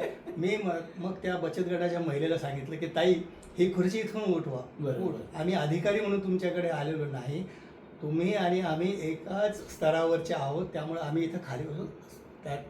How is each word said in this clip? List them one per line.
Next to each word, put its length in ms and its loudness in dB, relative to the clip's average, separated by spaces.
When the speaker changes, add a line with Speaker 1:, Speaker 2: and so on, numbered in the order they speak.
Speaker 1:
मी 260 2
म-, 60 0
मग 160 -4
त्या 120 0
बचत 240 -2
गटाच्या 400 0
महिलेला 380 2
सांगितलं 380 -6
की 100 -4
"ताई, 180 8
ही 160 6
खुर्ची 240 4
इथून 340 0
उठवा, 260 -2
Speaker 2:
बरोबर. 220 0
Speaker 1:
उठ. 140 0
आम्ही 180 0
अधिकारी 460 2
म्हणून 240 2
तुमच्याकडे 440 2
आलेलो 380 0
नाही, 380 -4
तुम्ही 320 2
आणि 280 4
आम्ही 400 2
एकाच 680 -2
स्तरावरचे 640 4
आहोत, 400 0
त्यामुळे 280 -4
आम्ही 220 2
इथं 140 0
खाली 160 -4
बसू." 220 -6
त्या, 120 -4